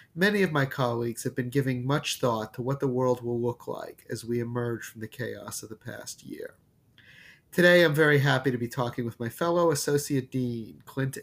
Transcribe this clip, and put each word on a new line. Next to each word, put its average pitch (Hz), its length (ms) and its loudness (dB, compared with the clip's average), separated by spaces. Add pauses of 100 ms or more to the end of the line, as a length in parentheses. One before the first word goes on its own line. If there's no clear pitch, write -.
(160)
many 202 260 2
of 175 100 2
my 143 140 2
colleagues 120 580 -2
have - 120 -6
been 123 140 -4
giving 127 360 0
much 147 340 -2
thought 113 360 0
to 127 60 -8
what 135 200 -4
the 143 80 0
world 123 340 0
will 120 160 -2
look 120 280 -4
like - 420 -12
as 113 160 -8
we 120 160 -2
emerge 117 420 -4
from - 160 -16
the 110 80 -10
chaos 104 560 -10
of 107 60 -14
the 110 60 -14
past - 480 -14
year. - 320 -14 (1000)
Today, 175 320 8
I'm 151 80 4
very 147 260 6
happy 135 320 2
to 123 60 0
be 117 100 -2
talking 120 380 -4
with 113 140 -8
my 117 100 -4
fellow 170 420 2
Associate 143 580 0
Dean, 120 540 -6
Clint 135 400 -6